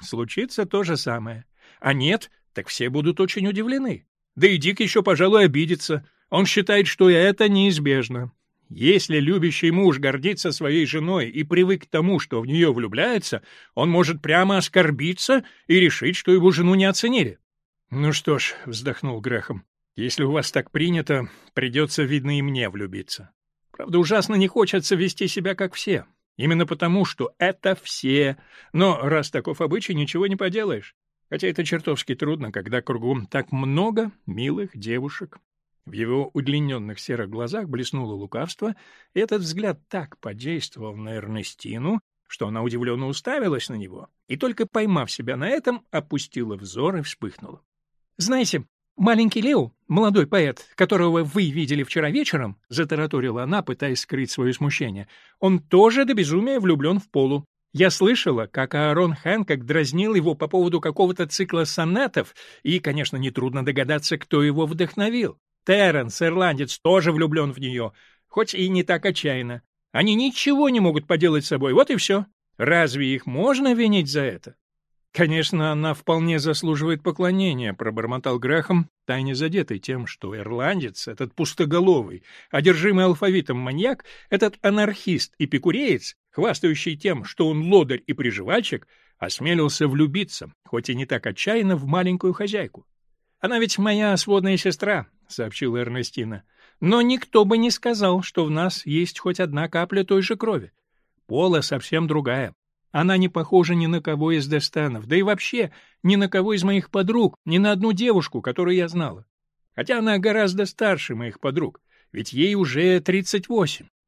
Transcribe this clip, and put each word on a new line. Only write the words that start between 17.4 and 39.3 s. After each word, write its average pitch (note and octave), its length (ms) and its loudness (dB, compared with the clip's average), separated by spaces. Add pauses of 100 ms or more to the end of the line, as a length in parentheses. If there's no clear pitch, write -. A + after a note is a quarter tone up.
«Ну C#3+ 220 0
что D3 260 0
ж», - 180 -4 (100)
вздохнул A#2+ 540 -6
Грэхэм, A2 440 -6 (300)
«если B2 300 -2
у C3+ 80 0
вас D3+ 180 -2
так - 220 -2
принято, D#3 560 0 (260)
придётся, C#3 480 -2
видно, C#3+ 340 -2
и C#3+ 60 0
мне C3 260 -2
влюбиться. G2 640 -10 (400)
Правда, F3 300 0
ужасно G3+ 340 2
не F#3+ 140 4
хочется G3 480 0
вести F#3 320 -2
себя F#3+ 260 -4
как F#3 200 -6
все. F3 300 -4 (320)
Именно E3 300 0
потому, E3+ 380 0
что - 340 -6
это F#3+ 420 0
все. C3+ 580 0 (340)
Но F3 280 2
раз C#3+ 300 -2
таков D3 300 -6
обычай, F3 340 -2
ничего D#3 320 -2
не G3 80 -2
поделаешь. F#3+ 640 -4 (340)
Хотя D#3+ 160 -4
это F3 180 -2
чертовски D3+ 520 -4
трудно, D3 340 -4
когда G#2+ 320 -4
кругом A#2+ 440 -4
так - 260 -4
много F#3+ 580 0 (160)
милых C#3 500 -6
девушек». B2 640 -8 (460)
В - 80 -20
его A#2+ 420 -2
удлинённых C3+ 640 -2
серых A2+ 320 -6
глазах C3+ 380 -8
блеснуло B2 460 -6
лукавство, B2+ 600 -8 (400)
и F3+ 60 0
этот G#3+ 220 -2